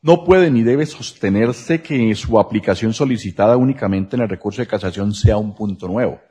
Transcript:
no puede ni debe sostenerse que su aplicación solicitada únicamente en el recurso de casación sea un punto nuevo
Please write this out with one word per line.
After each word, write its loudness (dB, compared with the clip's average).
no 4
puede 4
ni 2
debe 2
sostenerse -4
que 0
su 2
aplicación 0
solicitada 0
únicamente -2
en -2
el -2
recurso -8
de -6
casación -4
sea 4
un -4
punto -8
nuevo -4